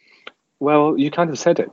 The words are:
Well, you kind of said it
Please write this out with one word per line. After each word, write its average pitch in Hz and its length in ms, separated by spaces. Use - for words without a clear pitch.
Well, 139 400
you 143 120
kind 170 200
of 135 80
said 170 200
it - 140